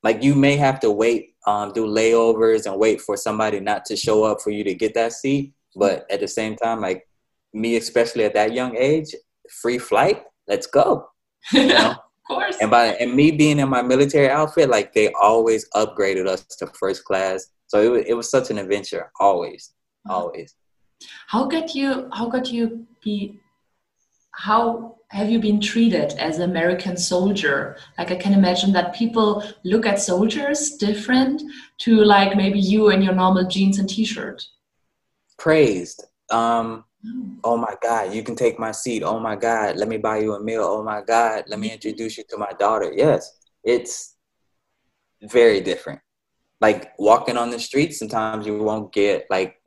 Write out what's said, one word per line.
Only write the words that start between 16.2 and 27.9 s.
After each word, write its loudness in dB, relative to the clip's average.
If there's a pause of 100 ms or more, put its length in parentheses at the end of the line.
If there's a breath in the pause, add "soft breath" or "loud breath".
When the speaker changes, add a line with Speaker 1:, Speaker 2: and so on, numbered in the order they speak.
Speaker 1:
us -4 (140)
to -10
first -6
class. -4 (200)
So 2
it 4
wa-, 0
it 0
was -6
such 0
an -4
adventure, -6
always, 0 (380)
Speaker 2:
Mm-hmm. -10
Speaker 1:
always. -8 (720 loud breath)
Speaker 2:
How 0
got -4
you, -4
how -6
got -4
you -4 (160)
be, -6 (960)
how -2 (140)
have -4
you 2
been 0
treated 0
as -4
an -2
American -2
soldier? -2 (220 loud breath)